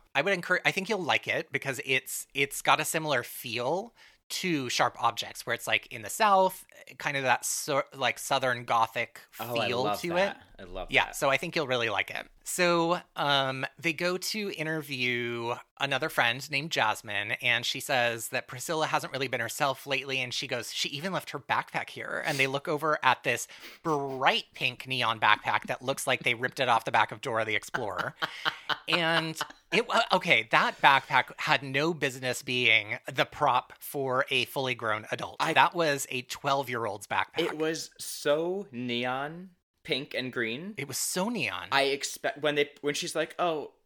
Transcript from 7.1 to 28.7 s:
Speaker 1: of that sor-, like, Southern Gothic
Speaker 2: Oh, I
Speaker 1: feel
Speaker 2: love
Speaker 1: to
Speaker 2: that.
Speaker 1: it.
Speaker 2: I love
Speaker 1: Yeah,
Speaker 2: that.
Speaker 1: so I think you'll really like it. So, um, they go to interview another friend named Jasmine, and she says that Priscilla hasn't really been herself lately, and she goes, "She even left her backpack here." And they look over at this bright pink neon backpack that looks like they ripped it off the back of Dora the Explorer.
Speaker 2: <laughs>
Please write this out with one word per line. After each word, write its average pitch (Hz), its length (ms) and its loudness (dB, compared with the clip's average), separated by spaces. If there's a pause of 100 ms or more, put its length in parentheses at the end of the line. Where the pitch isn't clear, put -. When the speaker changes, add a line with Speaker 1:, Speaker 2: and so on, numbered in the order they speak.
Speaker 1:
of 139 60 0
that 120 240 4
sor-, - 480 0
like, 127 240 0
Southern 127 460 0
Gothic 117 580 0 (180)
Speaker 2:
Oh, 117 180 -4
I 107 100 0
Speaker 1:
feel 120 160 0
Speaker 2:
love 101 180 0
Speaker 1:
to 175 80 -4
Speaker 2:
that. 196 260 0 (220)
Speaker 1:
it. 98 40 -16
Speaker 2:
I - 20 -14
love 90 260 -8
Speaker 1:
Yeah, 127 160 4
Speaker 2:
that. - 100 -12
Speaker 1:
so 143 140 2
I 135 80 2
think 170 180 -6
you'll 156 120 -2
really 117 200 0
like 95 220 -2
it. 101 160 -8 (180)
So, 170 540 2 (160)
um, 135 500 0 (140)
they 165 140 -2
go 175 240 -2
to 202 340 -6
interview 123 1040 -2 (260)
another 139 280 0
friend 127 420 0
named 147 220 -4
Jasmine, 107 600 0 (100)
and 120 220 2
she - 140 -4
says 120 500 0
that 127 200 -4
Priscilla 156 380 -2
hasn't 151 260 -2
really 131 160 -4
been 123 120 -2
herself 135 460 -2
lately, 135 340 -2
and 123 120 -6
she - 140 -4
goes, 120 260 -4
"She - 160 -2
even 156 240 -6
left 156 180 -4
her - 80 -8
backpack - 520 -4
here." - 360 -8
And 147 120 0
they 135 80 4
look 139 200 -2
over 151 360 0
at 123 200 6
this 123 240 0 (360)
bright 143 720 0
pink 127 340 -6
neon 117 320 0
backpack 107 460 4
that 127 160 -6
looks 131 240 -2
like 127 160 2
they 123 120 2
ripped 123 240 -4
it 131 100 2
off 113 180 6
the 135 40 -2
back 113 220 4
of 113 80 -12
Dora 113 240 0
the 110 100 0
Explorer. 104 680 -4
Speaker 2:
<laughs> 156 40 0 (640)